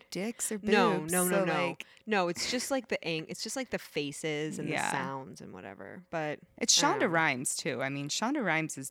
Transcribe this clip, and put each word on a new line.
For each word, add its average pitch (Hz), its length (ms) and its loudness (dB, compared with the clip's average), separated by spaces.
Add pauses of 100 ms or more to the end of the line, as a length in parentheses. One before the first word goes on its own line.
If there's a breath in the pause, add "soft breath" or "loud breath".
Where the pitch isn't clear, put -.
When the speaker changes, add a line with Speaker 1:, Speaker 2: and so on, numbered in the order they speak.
Speaker 1:
like, - 80 -20
dicks 208 400 -4
or 220 120 -4
Speaker 2:
No, 196 380 6
Speaker 1:
boobs, 160 120 -4
Speaker 2:
no, 180 160 4
no, 180 120 4
Speaker 1:
so, 185 40 4
Speaker 2:
no. 170 220 2
Speaker 1:
like 170 180 -6 (220 loud breath)
Speaker 2:
No, 202 220 4
it's - 220 -2
just, 247 200 -2
like, 269 180 0
the - 180 -2
ang-, 160 220 -2
it's - 140 -8
just, 220 140 -6
like, 262 140 -4
the 190 80 -2
faces 151 840 -2
and - 80 -4
Speaker 1:
Yeah. 151 220 0
Speaker 2:
the - 60 -2
sounds 135 460 -6
and 98 100 -14
whatever. 98 580 -14
But 151 280 -4 (180)
Speaker 1:
It's - 260 4
Speaker 2:
I 285 100 4
don't - 40 2
Speaker 1:
Shonda - 60 -2
Speaker 2:
know. 277 60 4
Speaker 1:
Rhimes, 156 480 2
too. 127 260 -4
I 135 80 -2
mean, 143 180 -4
Shonda 254 340 0
Rhimes 160 360 0
is 131 120 -8